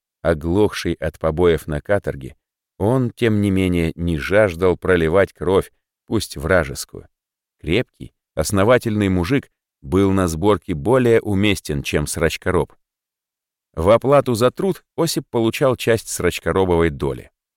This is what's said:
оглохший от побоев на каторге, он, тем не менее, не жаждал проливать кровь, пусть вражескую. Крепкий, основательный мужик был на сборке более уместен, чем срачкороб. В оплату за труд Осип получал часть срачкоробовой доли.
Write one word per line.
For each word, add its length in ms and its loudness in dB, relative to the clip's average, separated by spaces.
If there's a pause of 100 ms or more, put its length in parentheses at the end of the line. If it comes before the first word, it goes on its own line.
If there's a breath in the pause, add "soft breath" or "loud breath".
(220)
оглохший 720 0
от 260 -8
побоев 480 2
на 140 -6
каторге, 540 -6 (420)
он, 340 0
тем 300 0
не 100 2
менее, 440 0
не 220 -2
жаждал 600 0
проливать 560 2
кровь, 380 -2 (360)
пусть 300 -4
вражескую. 680 -4 (520)
Крепкий, 540 -4 (200)
основательный 760 0
мужик 420 -2 (300)
был 300 2
на 160 2
сборке 460 0
более 480 2
уместен, 600 -2
чем 240 -2
срачкороб. 680 -2 (1000)
В 160 0
оплату 440 4
за 160 2
труд 340 -4 (140)
Осип 320 -4
получал 460 0
часть 320 0
срачкоробовой 840 0
доли. 400 -6 (260)